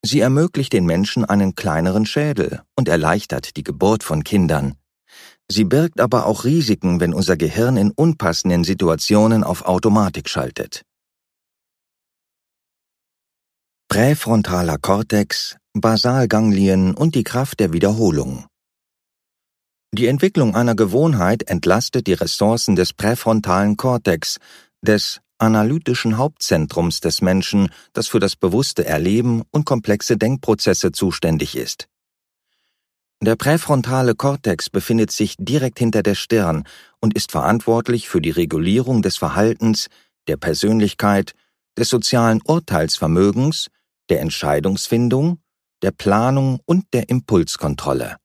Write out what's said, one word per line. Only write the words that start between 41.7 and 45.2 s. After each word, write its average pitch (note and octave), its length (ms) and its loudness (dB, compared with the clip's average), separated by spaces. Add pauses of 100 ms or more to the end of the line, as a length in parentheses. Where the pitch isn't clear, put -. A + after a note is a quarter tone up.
des A#2 120 -2
sozialen A#2 560 2
Urteilsvermögens, F#2+ 1200 0 (420)
der F2 120 2
Entscheidungsfindung, A2+ 1160 0 (420)